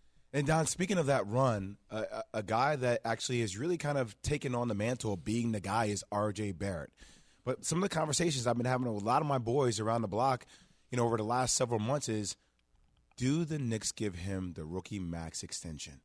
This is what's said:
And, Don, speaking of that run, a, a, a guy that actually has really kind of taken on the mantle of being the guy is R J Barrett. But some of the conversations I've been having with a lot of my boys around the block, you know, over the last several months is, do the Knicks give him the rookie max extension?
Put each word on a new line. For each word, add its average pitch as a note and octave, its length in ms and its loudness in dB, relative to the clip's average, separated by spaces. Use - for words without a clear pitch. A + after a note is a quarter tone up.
And, C#3+ 160 0
Don, D#3+ 200 4
speaking F#3 300 0
of D#3 100 4
that B2+ 200 2
run, G#2 480 2
a, G#2+ 120 -6
a, A2 200 -6
a A2 80 0
guy B2 340 2
that B2 260 2
actually A#2 380 0
has G2 160 -2
really E3 200 0
kind D3 200 -2
of A#2 240 -2
taken C3+ 340 -2
on A#2+ 140 0
the A2 60 0
mantle A2+ 380 0
of F2 120 -6
being A#2 260 2
the G#2+ 80 -2
guy G2+ 260 2
is G#2 260 -2
R G#2 200 2
J G2+ 220 -4
Barrett. E2+ 380 -6
But - 220 -4
some E3 160 0
of G3 80 2
the - 40 -4
conversations D3+ 520 2
I've A#2 120 4
been A#2+ 80 0
having B2+ 280 0
with G#2 100 -2
a - 20 -4
lot B2 160 4
of D#3 60 0
my C#3 120 2
boys A#2+ 400 2
around A2+ 240 0
the G#2+ 40 -2
block, B2 380 2
you B2 60 0
know, A#2+ 80 4
over A#2 120 4
the A2 60 -2
last A#2+ 320 2
several A#2+ 240 2
months B2+ 280 0
is, G#2+ 280 -2
do C#3+ 280 2
the D#3 120 -4
Knicks A2+ 340 -2
give G#2 240 -4
him F#2 380 -4
the D#2+ 100 -8
rookie F2+ 360 -6
max E2+ 440 -6
extension? D2+ 600 -10